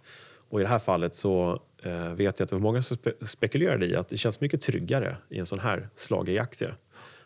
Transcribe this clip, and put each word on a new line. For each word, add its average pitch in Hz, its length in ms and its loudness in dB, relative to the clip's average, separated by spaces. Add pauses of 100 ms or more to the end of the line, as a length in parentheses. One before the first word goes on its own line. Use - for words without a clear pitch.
(500)
Och 104 100 0
i 98 40 6
det 101 60 2
här 120 100 4
fallet 87 360 2
så, 90 460 2 (220)
eh, 85 300 -4
vet 98 260 2
jag 95 60 2
att - 40 -8
det 98 60 -2
var 95 60 0
många 113 200 4
som 123 160 -2
spe-, - 280 -4
spekulerade 120 640 0
i 90 80 0
att 90 140 -2
det 113 80 -6
känns 110 240 -2
mycket 143 200 -2
tryggare 113 560 -2 (120)
i 101 100 -6
en 92 60 -4
sån 98 140 -4
här 98 360 -2
slagig 92 420 0
aktie - 360 -4 (520)